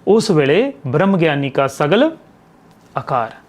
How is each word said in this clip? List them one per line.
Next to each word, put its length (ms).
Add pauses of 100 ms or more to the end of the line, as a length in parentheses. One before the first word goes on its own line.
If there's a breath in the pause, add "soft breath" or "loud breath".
ਉਸ 240
ਵੇਲੇ 420 (140)
ਬ੍ਰਹਮ 300
ਗਿਆਨੀ 320
ਕਾ 180
ਸਗਲ 500 (800)
ਆਕਾਰ। 340 (180)